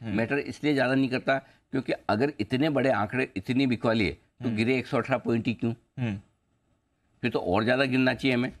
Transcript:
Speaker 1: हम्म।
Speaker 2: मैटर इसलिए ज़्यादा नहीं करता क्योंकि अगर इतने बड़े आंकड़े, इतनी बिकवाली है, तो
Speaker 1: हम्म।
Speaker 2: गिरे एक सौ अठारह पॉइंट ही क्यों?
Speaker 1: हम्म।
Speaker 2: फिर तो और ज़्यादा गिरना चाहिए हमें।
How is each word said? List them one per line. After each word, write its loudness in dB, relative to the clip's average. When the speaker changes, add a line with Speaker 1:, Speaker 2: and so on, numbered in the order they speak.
Speaker 1:
हम्म। -4
Speaker 2:
मैटर 0
इसलिए -2
ज़्यादा 2
नहीं 2
करता -2
क्योंकि -6
अगर 0
इतने 0
बड़े 2
आंकड़े, 0
इतनी 0
बिकवाली 2
है, 0
तो -12
Speaker 1:
हम्म। -2
Speaker 2:
गिरे 2
एक -4
सौ -2
अठारह 0
पॉइंट -2
ही 2
क्यों? -4
Speaker 1:
हम्म। -4
Speaker 2:
फिर -2
तो -2
और 0
ज़्यादा 2
गिरना 2
चाहिए 0
हमें। -2